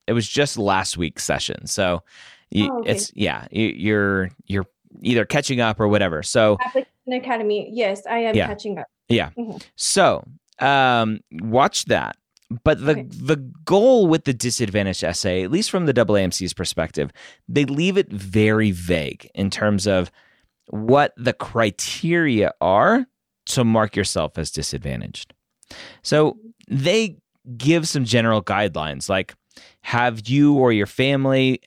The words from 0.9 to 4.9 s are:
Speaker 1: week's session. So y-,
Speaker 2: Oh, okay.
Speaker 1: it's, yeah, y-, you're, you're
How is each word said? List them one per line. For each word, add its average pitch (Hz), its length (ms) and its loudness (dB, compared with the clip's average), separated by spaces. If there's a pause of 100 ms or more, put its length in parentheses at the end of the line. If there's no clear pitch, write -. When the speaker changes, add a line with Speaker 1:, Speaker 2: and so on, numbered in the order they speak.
Speaker 1:
week's 82 280 -4
session. - 420 -4
So 90 360 -2 (500)
y-, 104 180 2
Speaker 2:
Oh, 247 100 -6
okay. - 100 -4
Speaker 1:
it's, - 240 -4
yeah, 76 280 -4 (100)
y-, 104 240 -2
you're, 98 540 0 (160)
you're 98 200 -4 (360)